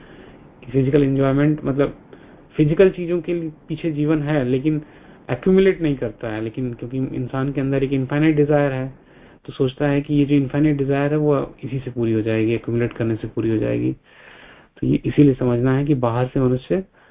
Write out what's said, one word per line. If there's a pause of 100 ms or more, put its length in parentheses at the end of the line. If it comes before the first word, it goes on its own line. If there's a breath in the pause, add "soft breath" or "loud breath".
(640 loud breath)
कि
फिजिकल
एंजॉयमेंट,
मतलब (580 loud breath)
फिजिकल
चीजों
के
लिए (160)
पीछे
जीवन
है
लेकिन (480 loud breath)
एक्यूमुलेट
नहीं
करता
है।
लेकिन
क्योंकि
इंसान
के
अंदर
एक
इनफाइनाइट
डिजायर
है (400 loud breath)
तो
सोचता
है
कि
ये
जो
इनफाइनाइट
डिजायर
है
वो (100)
इसी
से
पूरी
हो
जाएगी,
एक्यूमुलेट
करने
से
पूरी
हो
जाएगी। (880 loud breath)
तो
ये
इसीलिए
समझना
है
कि
बाहर
से
मनुष्य, (260 soft breath)